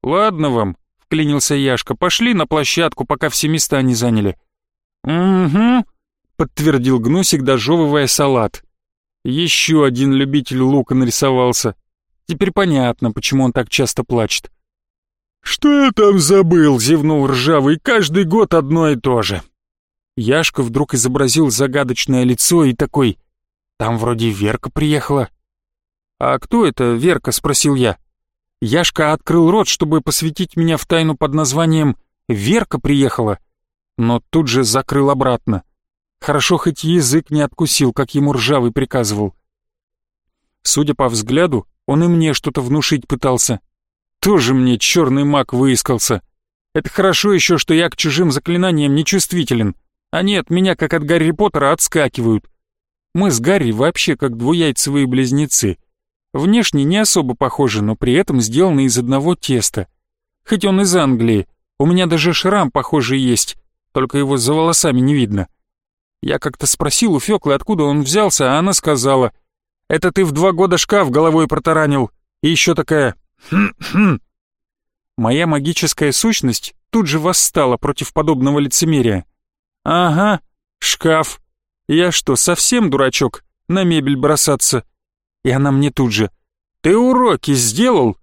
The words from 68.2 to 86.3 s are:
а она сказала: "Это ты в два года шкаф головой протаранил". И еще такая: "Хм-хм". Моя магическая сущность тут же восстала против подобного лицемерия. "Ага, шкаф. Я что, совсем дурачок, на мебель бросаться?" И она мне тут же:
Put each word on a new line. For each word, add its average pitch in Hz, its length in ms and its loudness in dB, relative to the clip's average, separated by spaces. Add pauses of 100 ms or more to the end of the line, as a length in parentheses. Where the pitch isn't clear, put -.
а 151 60 2
она 185 140 0
сказала: 131 600 0 (560)
"Это 160 220 0
ты 196 140 2
в 156 60 -4
два 170 200 2
года 175 260 2
шкаф 190 320 0
головой 156 380 2
протаранил". 147 640 0 (300)
И 151 80 0
еще - 260 2
такая: 143 400 0 (340)
"Хм-хм". 190 680 0 (1000)
Моя 127 300 0
магическая 151 640 -2
сущность - 640 -2 (160)
тут 214 160 0
же 151 120 -2
восстала 151 580 0
против - 360 -6
подобного 147 460 0
лицемерия. 131 640 0 (580)
"Ага, 175 580 0 (380)
шкаф. - 640 -2 (460)
Я 170 240 2
что, - 240 0
совсем 185 540 0
дурачок, 135 540 0 (240)
на 185 160 0
мебель 143 340 0
бросаться?" 139 640 0 (600)
И 135 60 0
она 139 220 0
мне 139 200 2
тут 123 200 -2
же: 110 200 -2 (500)